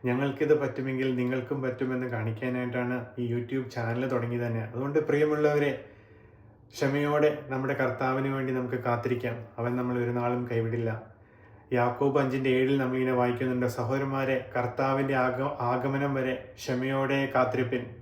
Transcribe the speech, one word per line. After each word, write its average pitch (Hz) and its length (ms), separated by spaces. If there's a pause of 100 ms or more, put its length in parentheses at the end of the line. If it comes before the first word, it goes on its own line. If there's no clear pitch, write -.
ഞങ്ങൾക്കിത് 139 540
പറ്റുമെങ്കിൽ 131 580
നിങ്ങൾക്കും 127 460
പറ്റുമെന്ന് 127 480
കാണിക്കാനായിട്ടാണ് 123 920 (160)
ഈ 120 120
YouTube 123 420
ചാനൽ 117 280 (100)
തുടങ്ങിയത് 120 320
തന്നെ. 113 240
അതുകൊണ്ട് 143 300 (100)
പ്രിയമുള്ളവരെ, 147 640 (1000)
ക്ഷമയോടെ 147 560 (220)
നമ്മുടെ 131 300
കർത്താവിന് 131 540
വേണ്ടി 131 240
നമുക്ക് 123 280
കാത്തിരിക്കാം. 120 500 (220)
അവൻ 120 160
നമ്മളെ 123 300
ഒരു 120 140
നാളും 120 220 (100)
കൈവിടില്ല. 113 380 (880)
യാക്കോബ് 131 440
അഞ്ചിൻ്റെ 131 280
ഏഴിൽ 131 320
നമ്മളിങ്ങനെ 127 400
വായിക്കുന്നുണ്ട്, 123 460 (100)
"സഹോദരന്മാരെ, 135 600 (200)
കർത്താവിൻ്റെ 135 680
ആഗ-, 135 300 (160)
ആഗമനം 135 420
വരെ 131 220 (240)
ക്ഷമയോടെ 135 600 (140)
കാത്തിരിപ്പിൻ." 127 500 (160)